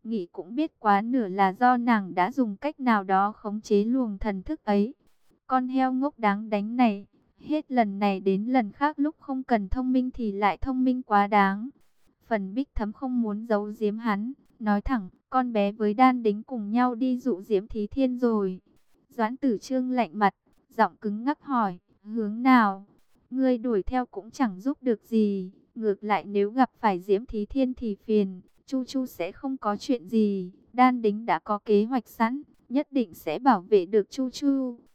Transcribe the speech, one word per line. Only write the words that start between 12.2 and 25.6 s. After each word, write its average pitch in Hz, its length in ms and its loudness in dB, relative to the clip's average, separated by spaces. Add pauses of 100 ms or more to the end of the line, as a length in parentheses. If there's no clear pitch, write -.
Phần 196 260 -4
Bích 269 220 -4
Thấm 208 180 -2
không 254 280 -4
muốn 214 240 -4
giấu 208 340 0
giếm 214 180 0
hắn, 226 360 -2 (260)
nói 208 220 0
thẳng, 214 280 -4 (200)
"Con 254 240 0
bé 202 180 2
với 226 220 -2
Đan 254 300 4
Đính 208 200 0
cùng 214 280 -8
nhau 247 240 0
đi 254 240 -2
dụ 220 220 -2
Diễm 214 260 -2
Thí 208 200 -6
Thiên 254 300 -2
rồi." 208 420 0 (500)
Doãn 233 280 -4
Tử 233 200 0
Trương 254 340 -4
lạnh 233 220 0
mặt, 202 200 2 (360)
giọng 196 320 0
cứng 214 220 -4
ngắc 285 180 -2
hỏi, 226 360 -2 (240)
"Hướng 214 420 -6
nào?" 214 420 4 (440)
"Ngươi 254 280 0
đuổi 220 260 0
theo 254 220 -2
cũng 208 260 -14
chẳng 202 280 -2
giúp 262 220 -4
được 240 220 -2
gì, 202 480 0 (240)